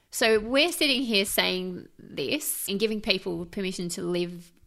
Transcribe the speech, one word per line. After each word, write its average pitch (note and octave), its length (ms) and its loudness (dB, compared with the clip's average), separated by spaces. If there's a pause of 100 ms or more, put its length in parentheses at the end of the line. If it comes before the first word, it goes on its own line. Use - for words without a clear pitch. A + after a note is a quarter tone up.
(100)
so A3 300 4
we're C#4 320 2
sitting C#4 300 2
here G#3+ 240 2
saying F#3 640 -2 (100)
this - 720 -6
and G3 100 -2
giving G#3+ 220 0
people F#3 420 -2
permission F#3 460 -6
to F#3 120 -8
live, F3 480 -4 (160)